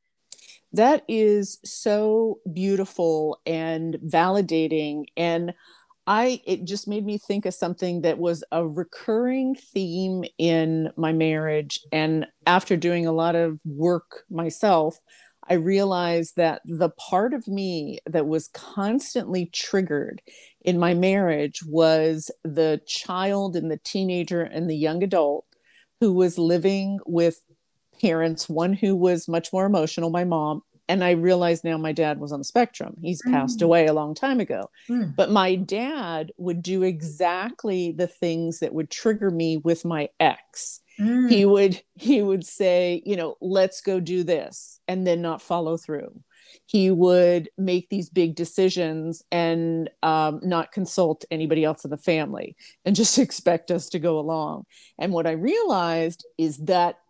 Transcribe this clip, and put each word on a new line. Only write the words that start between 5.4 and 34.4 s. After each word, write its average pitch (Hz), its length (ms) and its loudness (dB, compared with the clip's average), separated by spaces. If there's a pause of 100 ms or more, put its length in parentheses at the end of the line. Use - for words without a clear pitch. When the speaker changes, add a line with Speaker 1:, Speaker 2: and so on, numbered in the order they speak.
Speaker 1:
I, 220 380 0
it 180 200 -4
just 196 220 -8
made 208 180 -4
me 208 120 -4
think 202 280 -4
of 185 80 -4
something 175 480 -4
that 160 160 2
was 170 340 -2
a 165 160 0
recurring 247 880 -2
theme 185 680 -4 (140)
in 160 600 0
my 160 160 0
marriage. 156 680 -2 (120)
And 156 360 0 (200)
after 180 300 4
doing 170 280 0
a 165 80 0
lot 165 220 0
of 165 300 0
work 165 640 -4
myself, 165 720 0 (480)
I 180 80 2
realized 175 840 0
that 165 280 0
the 165 260 -2
part 214 420 -2
of 240 140 -8
me 180 580 -6
that 156 220 0
was 160 220 -2
constantly 202 960 -4
triggered - 760 -4 (400)
in 180 180 0
my 175 140 2
marriage 175 720 0
was 160 680 2 (120)
the 156 440 0
child 190 680 -4
and 160 160 -4
the 151 80 -6
teenager 180 640 -2
and 165 260 -4
the 156 80 -2
young 160 260 0
adult 160 420 0 (540)
who 202 140 4
was 180 240 2
living 196 680 0
with 170 360 0 (600)
parents, 165 480 0
one 170 240 0
who 196 220 2
was 175 320 2
much 165 260 -4
more 190 120 0
emotional, 165 440 0
my 175 160 0
mom, 156 360 -2 (260)
and 180 160 2
I 180 80 4
realized 175 520 2
now 165 140 -2
my 156 140 -4
dad 151 280 0
was 147 120 -10
on 143 80 -6
the 139 60 -10
spectrum. - 560 -2
He's 170 200 -6
passed 254 400 0
Speaker 2:
Mm. 170 40 6
Speaker 1:
away 165 220 6
a 151 60 4
long 151 220 -2
time 269 240 -2
ago. 117 300 -6 (200)